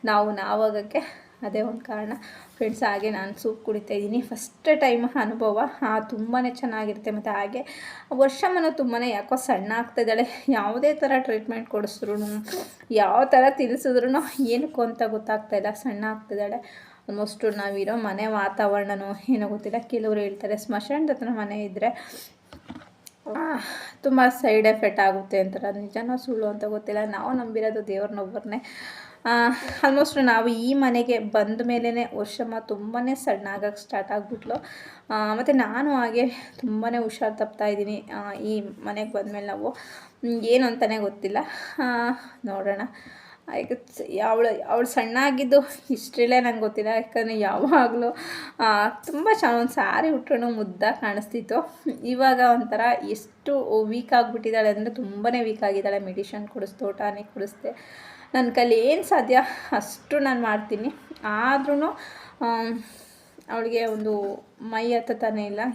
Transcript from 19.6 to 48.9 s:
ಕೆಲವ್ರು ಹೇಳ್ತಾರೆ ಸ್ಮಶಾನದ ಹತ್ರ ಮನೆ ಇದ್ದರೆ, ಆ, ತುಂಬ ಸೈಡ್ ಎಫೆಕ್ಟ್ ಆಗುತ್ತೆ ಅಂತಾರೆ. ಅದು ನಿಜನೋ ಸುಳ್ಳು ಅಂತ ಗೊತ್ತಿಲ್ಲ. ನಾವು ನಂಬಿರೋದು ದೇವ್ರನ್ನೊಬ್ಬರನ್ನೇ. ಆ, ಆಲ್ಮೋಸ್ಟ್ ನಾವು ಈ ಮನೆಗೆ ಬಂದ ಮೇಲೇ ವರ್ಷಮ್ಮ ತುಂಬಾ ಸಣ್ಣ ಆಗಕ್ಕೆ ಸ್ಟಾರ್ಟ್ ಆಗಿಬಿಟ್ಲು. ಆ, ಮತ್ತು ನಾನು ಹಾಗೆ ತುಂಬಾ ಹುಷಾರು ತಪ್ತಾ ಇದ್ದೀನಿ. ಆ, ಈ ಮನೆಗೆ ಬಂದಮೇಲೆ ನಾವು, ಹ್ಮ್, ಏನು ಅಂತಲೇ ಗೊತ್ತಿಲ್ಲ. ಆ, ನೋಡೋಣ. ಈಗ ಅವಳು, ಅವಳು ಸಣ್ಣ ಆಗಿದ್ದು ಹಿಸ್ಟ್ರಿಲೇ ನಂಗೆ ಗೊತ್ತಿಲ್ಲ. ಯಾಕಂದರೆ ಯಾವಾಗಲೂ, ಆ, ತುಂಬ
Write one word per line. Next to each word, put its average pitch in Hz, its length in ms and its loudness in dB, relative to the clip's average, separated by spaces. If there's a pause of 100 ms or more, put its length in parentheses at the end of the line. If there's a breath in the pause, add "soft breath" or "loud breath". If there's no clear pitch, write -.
ಕೆಲವ್ರು 220 400 -2
ಹೇಳ್ತಾರೆ 208 380 -4
ಸ್ಮಶಾನದ 277 520 -2
ಹತ್ರ 254 200 -2
ಮನೆ 208 360 -4
ಇದ್ದರೆ, 196 220 -2 (1400 loud breath)
ಆ, 320 300 -4 (460 loud breath)
ತುಂಬ 262 260 6
ಸೈಡ್ 220 380 4
ಎಫೆಕ್ಟ್ 214 320 4
ಆಗುತ್ತೆ 196 400 2
ಅಂತಾರೆ. 190 280 0
ಅದು 202 120 -4
ನಿಜನೋ 226 380 -4
ಸುಳ್ಳು 220 300 -2
ಅಂತ 208 160 -6
ಗೊತ್ತಿಲ್ಲ. 208 420 -4
ನಾವು 208 280 -4
ನಂಬಿರೋದು 220 540 -2
ದೇವ್ರನ್ನೊಬ್ಬರನ್ನೇ. 202 760 -6 (600 loud breath)
ಆ, 233 40 0 (540 loud breath)
ಆಲ್ಮೋಸ್ಟ್ 285 400 4
ನಾವು 226 240 6
ಈ 233 260 0
ಮನೆಗೆ 240 460 2
ಬಂದ 214 460 0
ಮೇಲೇ 240 500 0
ವರ್ಷಮ್ಮ 226 440 -6
ತುಂಬಾ 220 540 -4
ಸಣ್ಣ 202 340 -2
ಆಗಕ್ಕೆ 202 340 -6
ಸ್ಟಾರ್ಟ್ 196 300 -6
ಆಗಿಬಿಟ್ಲು. 214 540 -6 (440 loud breath)
ಆ, 214 240 0
ಮತ್ತು 247 180 0
ನಾನು 262 440 2
ಹಾಗೆ 240 320 2 (340 loud breath)
ತುಂಬಾ 226 420 -2
ಹುಷಾರು 220 340 -4
ತಪ್ತಾ 214 280 -4
ಇದ್ದೀನಿ. 208 380 -2 (120)
ಆ, 202 180 -10
ಈ 214 280 -4
ಮನೆಗೆ 208 500 -8
ಬಂದಮೇಲೆ 202 360 -6
ನಾವು, 208 220 -4
ಹ್ಮ್, - 720 -6
ಏನು 247 260 6
ಅಂತಲೇ 226 300 0
ಗೊತ್ತಿಲ್ಲ. 202 400 -4 (420 loud breath)
ಆ, 240 300 0 (360 loud breath)
ನೋಡೋಣ. 196 360 -2 (800 loud breath)
ಈಗ 247 120 -4 (500)
ಅವಳು, 226 420 2
ಅವಳು 240 240 2
ಸಣ್ಣ 233 340 0
ಆಗಿದ್ದು 277 380 6
ಹಿಸ್ಟ್ರಿಲೇ 247 800 2
ನಂಗೆ 240 200 0
ಗೊತ್ತಿಲ್ಲ. 214 300 -2
ಯಾಕಂದರೆ 226 500 -2
ಯಾವಾಗಲೂ, 240 760 4 (440 loud breath)
ಆ, 214 300 4
ತುಂಬ 330 400 -2 (100)